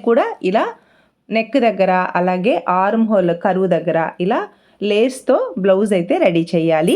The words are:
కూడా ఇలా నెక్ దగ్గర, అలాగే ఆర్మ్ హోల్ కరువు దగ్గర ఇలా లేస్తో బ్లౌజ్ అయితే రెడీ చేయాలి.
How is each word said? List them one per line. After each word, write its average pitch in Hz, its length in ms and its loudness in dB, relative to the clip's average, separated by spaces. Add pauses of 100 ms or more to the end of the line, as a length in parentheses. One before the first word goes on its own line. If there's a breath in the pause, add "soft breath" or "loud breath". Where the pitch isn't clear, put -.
(100)
కూడా 302 180 2 (220)
ఇలా 233 140 2 (760 soft breath)
నెక్ 220 280 -4
దగ్గర, 190 240 0 (300)
అలాగే 185 360 0 (260)
ఆర్మ్ 214 300 0
హోల్ 180 220 2 (120)
కరువు 185 300 0
దగ్గర 165 220 -2 (280)
ఇలా 247 140 0 (480 soft breath)
లేస్తో 247 480 0 (260)
బ్లౌజ్ 196 340 2
అయితే 175 180 0 (100)
రెడీ 170 260 2
చేయాలి. 165 460 2